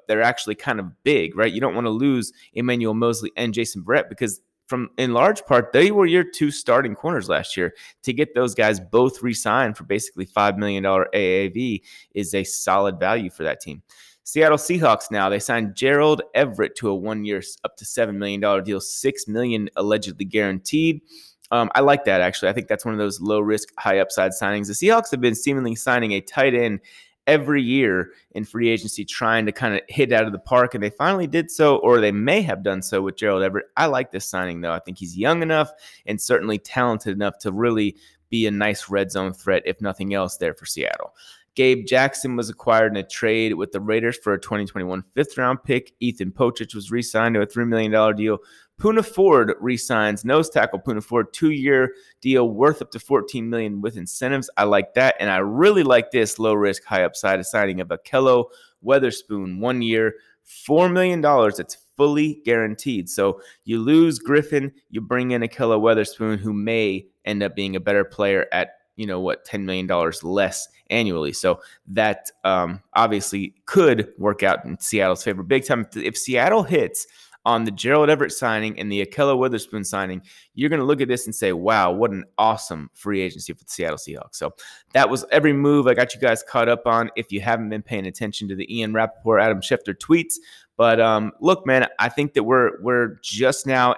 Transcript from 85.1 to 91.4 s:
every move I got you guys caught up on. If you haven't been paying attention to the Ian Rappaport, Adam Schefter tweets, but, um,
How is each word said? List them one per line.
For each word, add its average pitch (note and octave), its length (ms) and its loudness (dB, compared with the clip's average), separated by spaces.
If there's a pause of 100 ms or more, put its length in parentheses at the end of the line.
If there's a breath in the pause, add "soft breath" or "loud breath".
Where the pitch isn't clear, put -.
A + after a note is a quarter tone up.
every D3 220 4
move C#3+ 340 4
I B2 80 6
got B2 180 0
you A2 80 -12
guys A2+ 220 0
caught A#2 260 0
up A#2 180 0
on. A2+ 280 2
If - 160 -8
you G2+ 100 -6
haven't A2+ 300 -2
been G#2+ 120 -8
paying G2+ 240 -8
attention G#2 420 -8
to F#2+ 80 -8
the F#2+ 100 -8 (100)
Ian A2 160 -6
Rappaport, A2 480 2
Adam G#2+ 200 2
Schefter G2+ 340 -2
tweets, D#3+ 400 2 (420 loud breath)
but, A2+ 240 4
um, A2 400 2